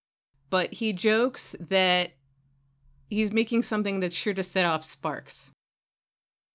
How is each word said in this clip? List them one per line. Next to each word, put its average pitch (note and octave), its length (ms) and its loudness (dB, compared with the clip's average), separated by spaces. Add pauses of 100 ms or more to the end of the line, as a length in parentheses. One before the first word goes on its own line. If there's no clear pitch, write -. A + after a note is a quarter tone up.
(500)
but F#3 240 0
he A3 200 -2
jokes A3+ 680 0
that F3+ 540 2 (960)
he's G#3+ 220 0
making A3+ 320 2
something G3+ 360 -2
that's F3+ 160 -2
sure G#3 180 -2
to F#3 100 -2
set F#3 220 2
off D#3+ 180 2
sparks. - 680 -8 (1040)